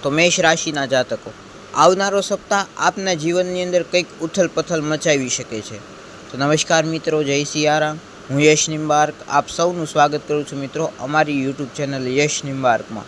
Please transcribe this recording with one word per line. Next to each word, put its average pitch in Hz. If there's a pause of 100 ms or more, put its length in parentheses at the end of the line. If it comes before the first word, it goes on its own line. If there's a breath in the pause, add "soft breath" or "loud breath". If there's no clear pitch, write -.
તો 143
મેષ 170
રાશિના 160
જાતકો, 127 (440)
આવનારો 190
સપ્તાહ 196 (120)
આપના 185
જીવનની 180
અંદર 180
કંઈક 180 (160)
ઉથલપથલ 165
મચાવી 147
શકે 117
છે. 104 (540)
તો 127
નમસ્કાર 156
મિત્રો, 156
જય 139
સિયારામ. 151 (300)
હું 139
યશ 151
નિંબાર્ક. 151 (160)
આપ 143
સૌનું 170
સ્વાગત 147
કરું 147
છું 143
મિત્રો 151
અમારી 147
YouTube 135
ચેનલ 139
યશ 143
નિંબાર્કમાં. 120